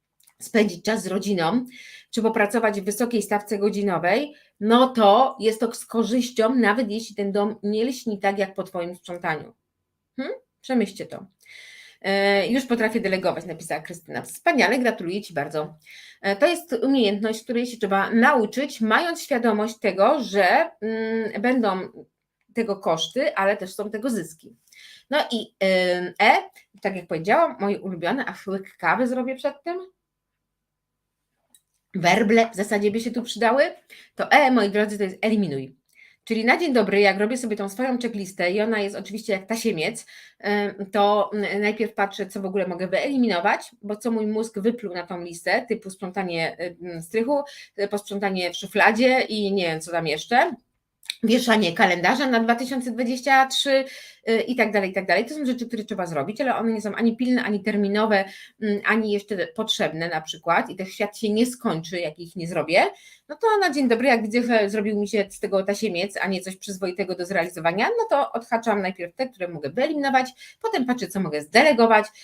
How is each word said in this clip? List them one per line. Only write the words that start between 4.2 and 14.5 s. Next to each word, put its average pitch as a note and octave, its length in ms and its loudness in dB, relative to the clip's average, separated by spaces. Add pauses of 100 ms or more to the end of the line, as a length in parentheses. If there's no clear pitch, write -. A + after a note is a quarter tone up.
no A#3 280 6
to A#3+ 520 6
jest A3 200 0
to A#3 140 -2
z - 120 -14
korzyścią, A#3 680 0
nawet A3 360 2
jeśli A3 240 -8
ten G3+ 180 -2
dom G#3 300 0
nie G#3+ 220 0
lśni B3 340 -4
tak, G3 200 0
jak F#3+ 160 -2
po F#3+ 80 -6
twoim F3+ 340 -8
sprzątaniu. F3 580 -8 (600)
Hmm? D4 180 -8 (260)
Przemyślcie A#3 460 -2
to. - 200 -14 (760)
E, G3 460 2
już B3+ 180 0
potrafię A3 340 0
delegować, F3+ 460 0
napisała D#3+ 340 -8
Krystyna. - 420 -10
Wspaniale, C4 560 2